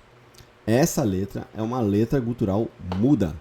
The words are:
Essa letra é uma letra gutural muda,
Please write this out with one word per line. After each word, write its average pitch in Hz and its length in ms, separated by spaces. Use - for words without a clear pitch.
Essa 135 380
letra 98 500
é - 80
uma 117 200
letra 107 380
gutural 113 500
muda, 101 460